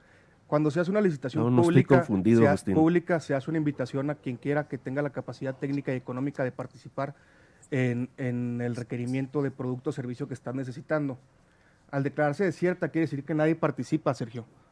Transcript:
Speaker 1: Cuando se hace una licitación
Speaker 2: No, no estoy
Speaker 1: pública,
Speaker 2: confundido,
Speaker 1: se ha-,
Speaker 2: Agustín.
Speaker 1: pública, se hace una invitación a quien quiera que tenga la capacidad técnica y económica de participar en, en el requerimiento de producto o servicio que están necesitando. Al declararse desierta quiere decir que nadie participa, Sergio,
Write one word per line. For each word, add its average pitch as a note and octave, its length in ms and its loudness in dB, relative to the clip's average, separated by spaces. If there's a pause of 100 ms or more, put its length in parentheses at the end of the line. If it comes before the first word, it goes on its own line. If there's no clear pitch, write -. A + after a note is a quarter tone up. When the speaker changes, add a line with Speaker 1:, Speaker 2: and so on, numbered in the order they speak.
(460)
Speaker 1:
Cuando D3+ 240 2
se C3+ 80 -2
hace F3 140 0
una G#3 80 4
licitación C#3+ 420 0
Speaker 2:
No, A#2 80 4
no B2 120 6
estoy C#3 200 6
Speaker 1:
pública, - 160 6
Speaker 2:
confundido, A2+ 420 4
Speaker 1:
se A2+ 60 8
ha-, A2+ 40 6
Speaker 2:
Agustín. G2 240 0
Speaker 1:
pública, E3 440 4
se D3 160 -2
hace C3+ 160 -4
una D#3+ 80 0
invitación C#3+ 520 -2
a D3 40 -6
quien C3 220 -8
quiera D3 320 -2
que C3 100 -8
tenga C3 240 -6
la D3 80 -4
capacidad C3 460 -8
técnica C#3 360 -4
y C3 40 -2
económica B2+ 480 -4
de B2 80 -4
participar - 640 -10 (580)
en, B2 440 0
en A#2+ 440 -4
el A#2+ 160 -4
requerimiento B2+ 680 -4
de C#3 80 -2
producto B2+ 400 -6
o - 20 -10
servicio B2+ 360 -8
que C3+ 60 -8
están B2 220 -10
necesitando. C3+ 600 -4 (720)
Al C#3 140 -2
declararse C#3+ 400 0
desierta F3 460 -2
quiere D#3+ 160 0
decir C#3 180 -8
que E3 100 -4
nadie D#3 220 2
participa, D3+ 580 -2
Sergio, A#2 320 -10 (260)